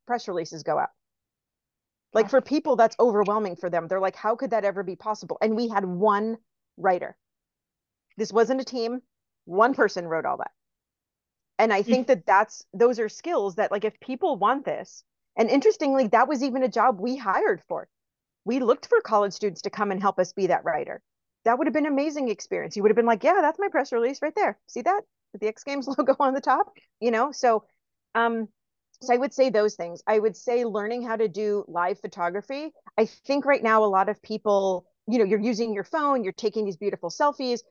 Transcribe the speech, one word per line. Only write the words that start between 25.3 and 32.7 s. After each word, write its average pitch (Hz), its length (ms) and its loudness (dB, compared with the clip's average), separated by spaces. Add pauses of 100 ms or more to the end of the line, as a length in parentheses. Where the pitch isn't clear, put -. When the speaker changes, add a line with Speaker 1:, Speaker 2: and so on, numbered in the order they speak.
Speaker 1:
with 196 100 -14
the 208 60 0
X - 160 -8
Games 277 240 -6
<laughs> 269 100 -4
logo 277 220 2
on 262 140 2
the 277 80 -4
top?" 302 340 0 (240)
You 240 120 0
know, 254 200 0
so, 226 340 0 (480)
um, 226 340 0 (540)
so 247 100 0
I 247 60 4
would 269 160 -2
say 262 160 4
those 208 240 2
things. 170 320 -10
I 214 120 2
would 214 180 0
say 247 280 -2
learning 220 380 -4
how 226 140 -4
to 220 120 0
do 208 400 -4
live 175 320 -4
photography. 208 720 -6 (240)